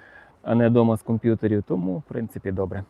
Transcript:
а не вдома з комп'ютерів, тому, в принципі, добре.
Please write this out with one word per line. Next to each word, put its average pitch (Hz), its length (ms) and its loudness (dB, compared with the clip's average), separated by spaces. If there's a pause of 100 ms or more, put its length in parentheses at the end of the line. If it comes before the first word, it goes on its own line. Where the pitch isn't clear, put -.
(420)
а 113 140 0
не 117 140 4
вдома 117 280 4
з - 40 -8
комп'ютерів, 110 600 0
тому, 175 340 -4
в 156 60 -10
принципі, 113 480 -8
добре. 95 380 -6